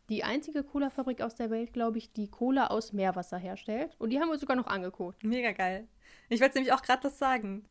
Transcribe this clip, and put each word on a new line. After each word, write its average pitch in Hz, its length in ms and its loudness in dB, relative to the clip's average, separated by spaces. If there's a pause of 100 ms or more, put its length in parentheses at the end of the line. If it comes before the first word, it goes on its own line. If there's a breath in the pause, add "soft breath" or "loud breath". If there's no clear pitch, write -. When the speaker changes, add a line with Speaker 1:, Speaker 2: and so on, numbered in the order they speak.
(100)
Speaker 1:
Die 214 120 0
einzige 302 400 -2
Cola-Fabrik 269 600 -4
aus 226 120 -4
der 226 160 -4
Welt, 226 220 -4
glaub 226 240 0
ich, - 160 -8
die 208 160 -4
Cola 254 400 2
aus 220 240 -2
Meerwasser 185 460 0
herstellt. 214 600 -6
Und 226 120 -2
die 269 100 2
haben 330 80 2
wir 320 40 0
uns 294 100 -2
sogar 262 140 2
noch 254 100 0
angeguckt. 185 580 -4
Speaker 2:
Mega 233 280 0
geil. 190 360 -2 (400 loud breath)
Ich 233 140 2
wollte 262 140 6
nämlich 262 180 4
auch 262 80 4
grad 262 220 2
das 285 140 -2
sagen. 214 520 0